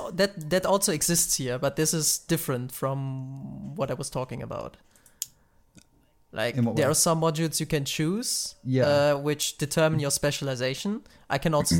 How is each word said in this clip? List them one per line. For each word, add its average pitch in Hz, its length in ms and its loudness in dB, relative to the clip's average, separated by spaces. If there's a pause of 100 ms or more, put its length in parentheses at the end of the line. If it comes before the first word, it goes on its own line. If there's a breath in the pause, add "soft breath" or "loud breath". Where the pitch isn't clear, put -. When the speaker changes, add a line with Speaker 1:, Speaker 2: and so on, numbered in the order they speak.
(140)
Speaker 1:
that, 170 360 0
that 185 160 2
also 196 260 2
exists 165 440 2
here, 127 220 -2
but 139 180 0
this 156 180 2
is 156 240 2
different 139 540 -2
from 135 1040 -6
what 139 140 -2
I 139 40 -2
was - 160 -8
talking 127 320 -6
about. - 340 -8 (1600 loud breath)
Like, 113 240 -2
Speaker 2:
In 120 80 2
what 117 120 0
Speaker 1:
there 147 100 2
Speaker 2:
way? 135 60 4
Speaker 1:
are - 20 2
some 160 280 2
modules 160 360 0
you 156 80 -4
can 147 180 0
choose, 180 800 -2
Speaker 2:
Yeah. 131 220 2
Speaker 1:
uh, 147 320 4
which 147 420 -2
determine 156 420 2
your 139 120 0
specialization. 135 880 -2 (280 soft breath)
I 139 100 0
can 160 160 2
also, 147 260 4